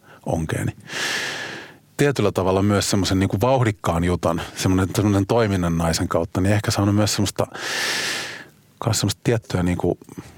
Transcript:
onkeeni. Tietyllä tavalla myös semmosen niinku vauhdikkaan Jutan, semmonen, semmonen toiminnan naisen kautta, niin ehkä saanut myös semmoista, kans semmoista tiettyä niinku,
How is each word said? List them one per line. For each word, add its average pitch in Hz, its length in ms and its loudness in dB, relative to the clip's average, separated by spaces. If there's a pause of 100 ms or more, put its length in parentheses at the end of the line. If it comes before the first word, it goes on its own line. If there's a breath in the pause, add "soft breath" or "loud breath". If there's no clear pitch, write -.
(260 loud breath)
onkeeni. 85 500 -4 (1200 loud breath)
Tietyllä 127 340 2
tavalla 92 300 2
myös 101 280 2
semmosen 95 300 2
niinku 95 220 0
vauhdikkaan 120 640 2
Jutan, 85 380 0 (140)
semmonen, 92 400 2
semmonen 101 300 2
toiminnan 95 520 2
naisen 85 300 0
kautta, 85 340 0
niin 98 120 2
ehkä - 180 0
saanut 101 240 2
myös 104 180 2
semmoista, - 340 -2 (1300 loud breath)
kans 107 200 0
semmoista 104 240 -2
tiettyä 110 400 0
niinku, 87 340 0 (400 loud breath)